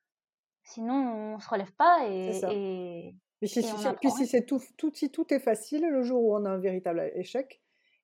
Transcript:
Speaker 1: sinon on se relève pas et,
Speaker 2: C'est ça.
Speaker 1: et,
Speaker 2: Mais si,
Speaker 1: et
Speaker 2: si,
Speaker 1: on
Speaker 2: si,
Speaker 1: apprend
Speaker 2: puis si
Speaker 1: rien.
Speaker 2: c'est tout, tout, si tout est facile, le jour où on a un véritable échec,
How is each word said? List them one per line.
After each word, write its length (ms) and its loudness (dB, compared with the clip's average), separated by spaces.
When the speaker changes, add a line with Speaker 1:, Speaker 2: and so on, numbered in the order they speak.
Speaker 1:
sinon 720 -2
on 40 -10
se 80 -16
relève 280 -2
pas 320 6
et, 260 -2
Speaker 2:
C'est 60 -4
ça. 120 0
Speaker 1:
et, 640 -6
Speaker 2:
Mais 60 -2
si, 120 -2
Speaker 1:
et 20 2
Speaker 2:
si, 120 0
Speaker 1:
on 40 -6
Speaker 2:
si, 100 0
Speaker 1:
apprend 120 -2
Speaker 2:
puis 100 4
si 80 0
Speaker 1:
rien. 100 0
Speaker 2:
c'est 180 2
tout, 160 -2
tout, 160 -2
si 180 -4
tout 220 -2
est 60 4
facile, 440 -2
le 180 2
jour 220 2
où 120 4
on 80 0
a 60 -2
un 80 -2
véritable 580 -2
échec, 460 -6